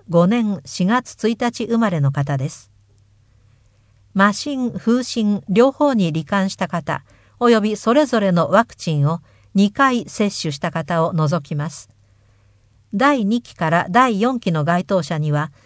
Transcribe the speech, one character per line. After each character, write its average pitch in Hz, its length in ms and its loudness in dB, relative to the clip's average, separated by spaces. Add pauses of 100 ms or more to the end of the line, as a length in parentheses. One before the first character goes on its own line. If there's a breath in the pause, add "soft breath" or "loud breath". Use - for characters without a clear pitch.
(100)
五 175 160 4
年 208 400 0
四 - 180 -4
月 240 300 0
一 220 260 -2
日 233 240 -4
生 226 140 0
ま 226 100 2
れ 170 120 -2
の 139 120 2
方 143 240 -2
で 135 140 -4
す。 - 200 -18 (1400)
麻 202 200 2
疹、 262 380 -4
風 240 320 0
疹 208 440 -2
両 233 240 4
方 285 220 0
に 180 180 0
罹 156 140 -4
患 196 240 -2
し - 60 -10
た 180 120 -4
方、 156 340 -6 (380 soft breath)
お 240 80 4
よ 220 140 4
び 214 140 -2
そ 226 180 0
れ 302 100 4
ぞ 240 160 0
れ 196 100 2
の 170 200 2
ワ 220 160 4
ク - 100 -20
チ 156 220 -4
ン 143 100 2
を 170 120 -2 (340 soft breath)
二 202 160 4
回 247 360 0
接 - 320 -4
種 156 140 -6
し 139 60 -10
た 175 120 -6
方 165 360 -2
を - 80 -4
除 156 280 0
き 156 120 -10
ま 147 160 -6
す。 - 180 -16 (1040)
第 254 320 2
二 233 160 0
期 - 140 -14
か 160 160 -2
ら 170 180 2
第 202 320 2
四 247 180 0
期 190 140 -2
の 156 120 0
該 175 200 0
当 190 180 0
者 170 140 -6
に 151 160 -2
は、 147 180 -2 (160 soft breath)